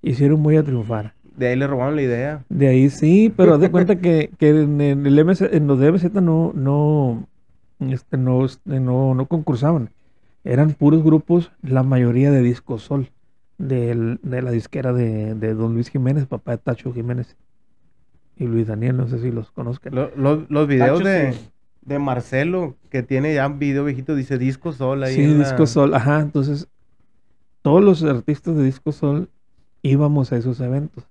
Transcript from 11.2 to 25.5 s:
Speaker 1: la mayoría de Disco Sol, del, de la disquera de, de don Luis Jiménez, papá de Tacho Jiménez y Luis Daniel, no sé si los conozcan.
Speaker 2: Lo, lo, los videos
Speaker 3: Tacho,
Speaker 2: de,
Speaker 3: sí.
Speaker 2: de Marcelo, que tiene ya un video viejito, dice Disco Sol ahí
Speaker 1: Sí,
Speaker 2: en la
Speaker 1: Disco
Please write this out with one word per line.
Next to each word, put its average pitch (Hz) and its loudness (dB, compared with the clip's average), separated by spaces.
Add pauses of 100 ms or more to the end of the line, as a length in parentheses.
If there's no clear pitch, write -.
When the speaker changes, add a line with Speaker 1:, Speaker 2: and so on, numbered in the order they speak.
Speaker 1:
la 131 0
mayoría 127 2
de 135 4
Disco 120 -2
Sol, 135 -6 (480)
del, 120 -4
de 127 -6
la 127 -6
disquera 123 -4
de, 110 -2
de 110 -4
don 113 -2
Luis 117 -4
Jiménez, 135 -2
papá 120 -10
de 117 -4
Tacho 123 -8
Jiménez 120 -8 (1000)
y 131 -8
Luis 113 -2
Daniel, 117 -4
no 127 -4
sé 120 -6
si 123 -6
los 113 -10
conozcan. 127 -12
Speaker 2:
Lo, 135 -4
lo, 143 -2
los 147 0
videos 135 2
Speaker 3:
Tacho, 196 0
Speaker 2:
de, 151 0
Speaker 3:
sí. 113 -14 (340)
Speaker 2:
de 143 -6
Marcelo, 143 -4 (140)
que 127 -6
tiene 139 -2
ya 139 0
un 143 -8
video 139 -2
viejito, 135 -4
dice 135 -4
Disco 135 -4
Sol 135 -4
ahí 131 -4
Speaker 1:
Sí, 143 2
Speaker 2:
en 151 4
la 143 4
Speaker 1:
Disco 135 2